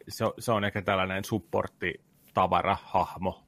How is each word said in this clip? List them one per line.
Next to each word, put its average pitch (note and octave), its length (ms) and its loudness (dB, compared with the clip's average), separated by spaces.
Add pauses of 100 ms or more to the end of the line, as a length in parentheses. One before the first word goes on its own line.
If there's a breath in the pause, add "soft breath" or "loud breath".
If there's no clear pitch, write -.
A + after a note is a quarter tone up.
se A2 160 -4
on, G#2+ 140 0
se - 140 -2
on G#2 120 2
ehkä G2+ 180 -2
tällainen F#2+ 420 0
supportti-tavara-hahmo. F#2 2250 -2